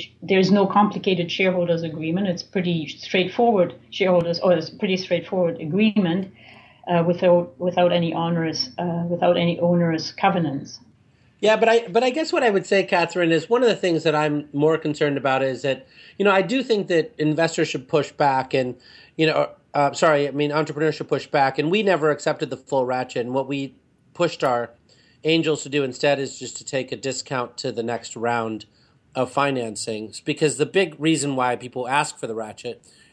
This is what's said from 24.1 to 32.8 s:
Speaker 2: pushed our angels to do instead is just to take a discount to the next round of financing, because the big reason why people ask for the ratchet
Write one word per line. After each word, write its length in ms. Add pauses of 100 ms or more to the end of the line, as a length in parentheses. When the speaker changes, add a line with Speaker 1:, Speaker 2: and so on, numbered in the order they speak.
Speaker 2:
pushed 300
our 280 (520)
angels 400
to 60
do 140
instead 360
is 180
just 200
to 80
take 260
a 40
discount 600
to 140
the 120
next 320
round 500 (500)
of 160
financing, 800 (120)
because 320
the 80
big 340
reason 360
why 200
people 320
ask 300
for 100
the 80
ratchet 500 (280)